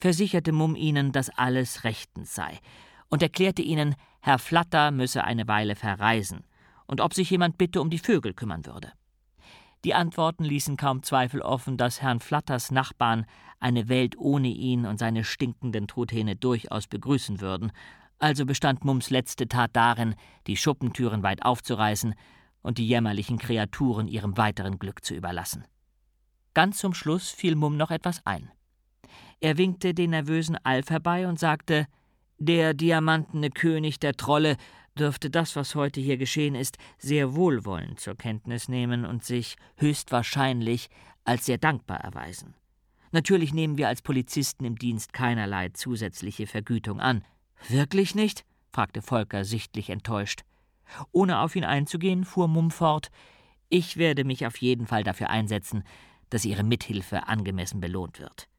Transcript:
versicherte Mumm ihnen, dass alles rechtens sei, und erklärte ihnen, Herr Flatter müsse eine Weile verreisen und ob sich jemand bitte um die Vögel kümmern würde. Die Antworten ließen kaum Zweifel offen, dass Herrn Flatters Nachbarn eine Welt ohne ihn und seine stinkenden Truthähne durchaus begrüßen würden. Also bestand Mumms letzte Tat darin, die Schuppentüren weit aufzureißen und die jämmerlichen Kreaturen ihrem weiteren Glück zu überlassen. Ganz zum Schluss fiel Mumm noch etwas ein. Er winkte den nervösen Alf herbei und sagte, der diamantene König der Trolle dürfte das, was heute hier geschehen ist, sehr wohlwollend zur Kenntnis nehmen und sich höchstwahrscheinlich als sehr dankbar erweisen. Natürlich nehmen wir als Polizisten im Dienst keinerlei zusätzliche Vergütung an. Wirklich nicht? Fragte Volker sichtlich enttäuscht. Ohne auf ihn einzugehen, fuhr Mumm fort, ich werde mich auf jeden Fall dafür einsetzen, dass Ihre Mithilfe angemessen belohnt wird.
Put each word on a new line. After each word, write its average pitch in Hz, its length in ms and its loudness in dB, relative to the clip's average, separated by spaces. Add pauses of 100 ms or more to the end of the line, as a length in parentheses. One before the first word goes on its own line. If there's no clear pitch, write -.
versicherte 175 500 2
Mumm 156 240 2
ihnen, 143 360 2
dass 131 180 0
alles 127 560 0
rechtens - 500 -6
sei, 78 240 -8 (500)
und 151 120 2
erklärte 180 400 2
ihnen, 147 340 0 (260)
Herr 135 180 4
Flatter 165 520 2
müsse 127 320 0
eine 113 240 0
Weile 107 280 2
verreisen 101 680 0 (440)
und 131 140 -2
ob 165 120 2
sich 190 160 0
jemand 175 280 2
bitte 175 240 2
um 160 80 0
die 165 100 -2
Vögel 139 340 2
kümmern 85 320 -8
würde. - 260 -14 (960)
Die 156 80 2
Antworten 165 500 2
ließen 143 320 0
kaum 131 280 0
Zweifel 127 380 0
offen, 131 360 -2
dass 123 240 0
Herrn 123 180 0
Flatters 143 520 -4
Nachbarn 117 540 2 (340)
eine 123 280 2
Welt 127 300 2
ohne 139 320 2
ihn 123 360 0
und 104 140 -4
seine 113 240 0
stinkenden 113 640 -4
Truthähne 113 480 -2
durchaus 117 520 -2
begrüßen 104 520 -2
würden. 98 320 -4 (460)
Also 147 280 2
bestand 135 380 0
Mumms 135 260 0
letzte 127 380 -2
Tat 123 260 0
darin, 117 420 2 (320)
die 101 100 -2
Schuppentüren 120 640 0
weit 98 200 0
aufzureißen 110 680 0 (480)
und - 160 -4
die 117 100 0
jämmerlichen 113 500 0
Kreaturen 110 720 -2
ihrem 101 280 -4
weiteren 98 440 0
Glück - 260 -10
zu - 80 -6
überlassen. 87 520 -8 (880)
Ganz 185 260 4
zum 190 140 0
Schluss 170 360 -2
fiel 165 260 0
Mumm 147 220 0
noch 156 140 0
etwas 165 340 -4
ein. 101 260 -4 (880)
Er 156 180 2
winkte 185 360 2
den 170 160 2
nervösen 160 540 0
Alf 131 260 2
herbei 170 380 0
und 170 120 -2
sagte, 151 480 2 (520)
der 160 340 4
diamantene 160 760 2
König 156 500 0
der 143 140 0
Trolle 151 420 4 (420)
dürfte 147 320 -2
das, 165 260 0
was 143 200 -4
heute 143 240 0
hier 135 180 0
geschehen 139 380 0
ist, 131 220 -6 (200)
sehr 139 380 0
wohlwollend 107 640 0
zur 101 160 -10
Kenntnis 117 540 -6
nehmen 120 360 -2
und 110 180 -6
sich 123 320 -4 (220)
höchstwahrscheinlich 123 1120 0 (380)
als 120 200 0
sehr 123 120 0
dankbar 147 420 0
erweisen. - 540 -12 (580)
Natürlich 165 420 4
nehmen 156 240 0
wir 143 100 2
als 120 140 -2
Polizisten 131 640 -2
im 117 120 -4
Dienst 117 360 -4
keinerlei 101 560 -2
zusätzliche 104 800 -6
Vergütung 110 520 -4
an. 120 240 0 (440)
Wirklich 180 480 2
nicht? 214 300 0 (260)
Fragte 101 300 -2
Volker 104 440 -2
sichtlich 107 440 -6
enttäuscht. 101 540 -4 (680)
Ohne 180 280 4
auf 156 160 0
ihn 175 100 0
einzugehen, 170 580 0
fuhr 175 240 0
Mumm 160 240 4
fort, 151 380 0 (580)
ich 175 300 2
werde 151 260 2
mich 127 240 -2
auf 117 100 -6
jeden 123 300 2
Fall 107 160 0
dafür 98 260 -2
einsetzen, 107 540 -2 (460)
dass 110 160 -2
Ihre 101 180 0
Mithilfe 104 640 -2
angemessen 98 520 -2
belohnt 87 400 -6
wird. - 280 -18 (120)